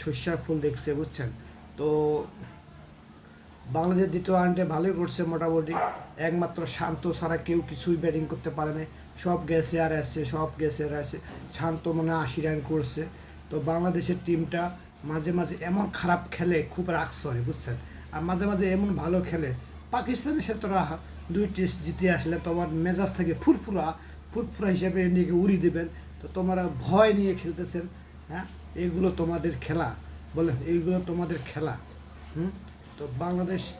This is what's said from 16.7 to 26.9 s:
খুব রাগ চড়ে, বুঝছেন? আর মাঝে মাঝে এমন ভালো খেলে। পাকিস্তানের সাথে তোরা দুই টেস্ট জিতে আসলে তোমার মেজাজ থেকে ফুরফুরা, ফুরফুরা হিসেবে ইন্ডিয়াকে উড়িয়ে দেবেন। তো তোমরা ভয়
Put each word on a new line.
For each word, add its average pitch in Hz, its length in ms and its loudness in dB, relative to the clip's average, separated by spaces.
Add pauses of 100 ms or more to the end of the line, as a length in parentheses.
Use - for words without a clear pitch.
খুব 180 160 -4 (100)
রাগ 156 140 -2 (120)
চড়ে, 127 180 -2
বুঝছেন? 123 360 -4 (360)
আর 156 160 -4
মাঝে 185 180 2
মাঝে 202 180 2 (120)
এমন 202 120 2 (140)
ভালো 175 160 2 (100)
খেলে। 160 220 -2 (400)
পাকিস্তানের 254 560 0
সাথে 220 140 -2
তোরা 190 220 2 (480)
দুই 202 240 2
টেস্ট - 300 0
জিতে 165 260 0
আসলে 165 340 2
তোমার 175 240 0 (160)
মেজাজ 185 340 2
থেকে 170 140 2 (100)
ফুরফুরা, 196 440 4 (460)
ফুরফুরা 220 380 -2
হিসেবে 180 280 2 (100)
ইন্ডিয়াকে 175 340 4
উড়িয়ে 196 240 6
দেবেন। 165 200 2 (340)
তো - 140 -10
তোমরা 185 280 2 (220)
ভয় 196 340 8